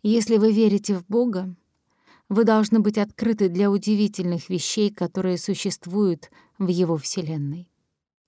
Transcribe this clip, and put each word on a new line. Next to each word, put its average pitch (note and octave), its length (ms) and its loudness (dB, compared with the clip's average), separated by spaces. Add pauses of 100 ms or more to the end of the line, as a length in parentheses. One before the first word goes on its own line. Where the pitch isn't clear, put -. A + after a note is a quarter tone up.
Если A3 340 2
вы A3 140 4
верите G#3 440 2
в F3+ 120 -8
Бога, G3 480 -2 (760)
вы G3+ 140 2
должны G#3+ 360 4
быть G#3 200 0
открыты G#3 500 -2
для G3 220 2
удивительных G3+ 760 -2
вещей, G3 420 -2
которые F3+ 460 -4
существуют F#3 920 -4 (300)
в F#3+ 80 -2
его E3+ 300 2
вселенной. D#3 720 -6 (560)